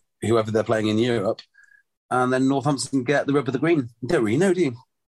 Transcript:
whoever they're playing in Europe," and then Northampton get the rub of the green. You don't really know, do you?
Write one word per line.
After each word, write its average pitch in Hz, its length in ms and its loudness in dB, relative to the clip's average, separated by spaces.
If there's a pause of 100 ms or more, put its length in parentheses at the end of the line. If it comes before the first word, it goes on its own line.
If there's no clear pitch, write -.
(220)
whoever 110 300 2
they're 107 120 2
playing 110 240 0
in 107 120 2
Europe," 113 420 -2 (720)
and 127 200 0
then 131 160 0
Northampton 135 560 -2
get 139 240 0
the 139 60 0
rub 139 140 0
of 131 60 -2
the 123 60 -4
green. 147 300 0 (120)
You 120 80 -8
don't 147 140 2
really 107 140 0
know, 185 160 2
do 180 80 0
you? 131 140 -2 (400)